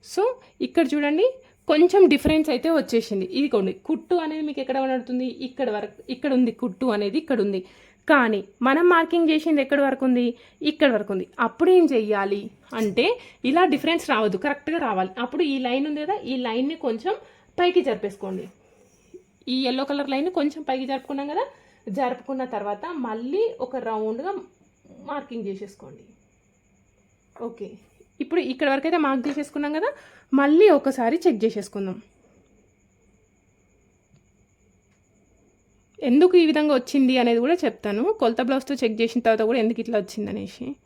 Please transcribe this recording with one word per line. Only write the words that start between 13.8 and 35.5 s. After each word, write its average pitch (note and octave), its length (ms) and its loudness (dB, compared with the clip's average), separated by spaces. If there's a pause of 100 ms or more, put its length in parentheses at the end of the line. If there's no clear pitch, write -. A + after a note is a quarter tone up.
రావద్దు, G#3 340 0
కరెక్ట్గా D4+ 400 -4
రావాలి. F#3+ 240 -2 (140)
అప్పుడు D#4 200 -4 (100)
ఈ - 20 -2 (100)
లైన్ C4+ 240 -2
ఉంది D4+ 140 -6
కదా, F#4+ 120 -4 (160)
ఈ C4+ 40 -4 (100)
లైన్ని C4 300 -2 (100)
కొంచెం A#3+ 280 -2 (460)
పైకి F4+ 280 4
జరిపేసుకోండి. F#3+ 580 -6 (1080)
ఈ C4 40 0 (140)
ఎల్లో C4+ 180 -4
కలర్ C#4+ 240 -4
లైన్ D4 160 -2 (100)
కొంచెం D4 300 -2
పైకి C4 220 -4
జరుపుకున్నాం C#4 420 -6
కదా, A4 100 -2 (540)
జరుపుకున్న C4 480 -4 (100)
తర్వాత G#3 300 -6 (220)
మళ్ళీ B3+ 360 -4 (220)
ఒక C4 100 -10 (140)
రౌండ్గా A3+ 420 -4 (800)
మార్కింగ్ C4 400 -8
చేసేసుకోండి. G3 540 -16 (1400)
ఓకే, G3+ 200 -14 (540)
ఇప్పుడు E4+ 180 -2 (120)
ఇక్కడ C#4+ 200 -2
వరకు C#4 160 -2
అయితే E4+ 140 0
మార్క్ C4+ 240 0
చేసేసుకున్నాం D4 500 -6
కదా, G#4 140 -2 (480)
మళ్ళీ D4+ 280 6 (100)
ఒకసారి C4 480 0
చెక్ C#4 180 4
చేసేసుకుందాం. G3+ 520 -4 (4000)